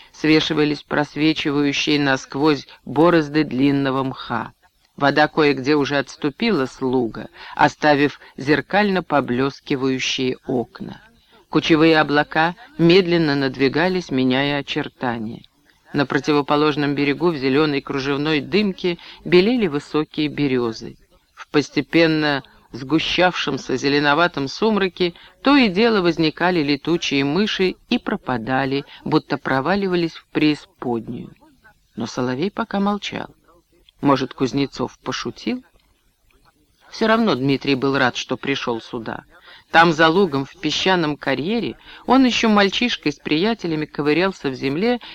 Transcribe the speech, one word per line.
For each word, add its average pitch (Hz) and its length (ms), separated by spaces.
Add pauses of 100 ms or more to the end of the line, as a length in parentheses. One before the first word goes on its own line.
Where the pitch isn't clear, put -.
(120)
свешивались 151 720
просвечивающие 147 1160
насквозь 139 720 (160)
борозды 156 600
длинного 139 600
мха. 123 480 (440)
Вода 143 300
кое-где 147 480
уже 143 240
отступила 147 680
с - 140
луга, 123 480 (280)
оставив 147 640 (160)
зеркально 180 680
поблескивающие 131 1300 (100)
окна. - 560 (460)
Кучевые 160 520
облака 151 540 (240)
медленно 170 560
надвигались, 139 760
меняя 135 480
очертания. 120 840 (500)
На 143 140
противоположном 147 880
берегу 143 360
в 160 60
зеленой 139 440
кружевной 143 600
дымке 175 580 (260)
белели 196 420
высокие 151 640
березы. 127 680 (380)
В - 140
постепенно 151 960 (280)
сгущавшемся 143 1040
зеленоватом 143 720
сумраке 196 680 (280)
то 269 120
и 262 140
дело 208 340
возникали 165 580
летучие 143 640
мыши 185 520 (120)
и 240 100
пропадали, 135 840 (200)
будто 151 340
проваливались 170 760
в - 140
преисподнюю. 123 1040 (600)
Но 117 120
соловей 127 440
пока 214 300
молчал. - 520 (680)
Может, 131 340
Кузнецов 131 640
пошутил? 220 680 (1300)
Все - 160
равно 220 300
Дмитрий 135 400
был 135 200
рад, 127 200
что - 200
пришел 123 440
сюда. - 440 (500)
Там, 165 180
за 160 160
лугом, 160 360
в - 160
песчаном 160 560
карьере, 143 600 (300)
он 262 180
еще 233 240
мальчишкой 208 640
с - 60
приятелями 165 720
ковырялся 156 600
в 131 60
земле 156 460 (140)